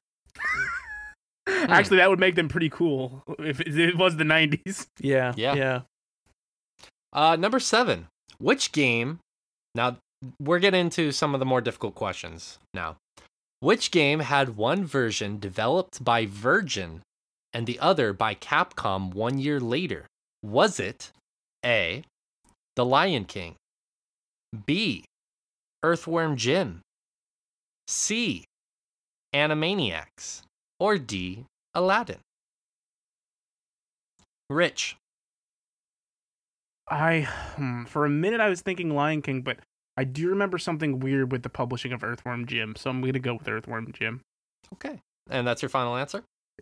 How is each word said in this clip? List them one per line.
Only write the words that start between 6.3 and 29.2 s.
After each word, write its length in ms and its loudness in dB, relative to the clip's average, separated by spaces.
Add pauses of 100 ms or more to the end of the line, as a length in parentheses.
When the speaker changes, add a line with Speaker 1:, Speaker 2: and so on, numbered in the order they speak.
Speaker 3:
Uh, 240 4
number 240 2
seven. 480 2 (300)
Which 340 0
game? 480 0 (560)
Now, 220 0 (420)
we're 200 2
getting 220 6
into 300 0
some 220 0
of 60 0
the 60 0
more 160 2
difficult 340 -6
questions 640 -8 (140)
now. 220 -8 (640)
Which 320 2
game 280 4
had 380 0
one 260 2
version 560 -2
developed 640 -2
by 220 2
Virgin 760 -2 (520)
and 120 -4
the 140 -4
other 320 4
by 240 -2
Capcom 760 -2
one 240 -2
year 240 -2
later? 440 -4 (360)
Was 400 2
it 300 -10 (540)
A, 380 2 (720)
The 80 2
Lion 400 2
King, 320 -12 (1120)
B, 400 0 (760)
Earthworm 540 0
Jim, 460 0 (1080)
C, 560 -2 (880)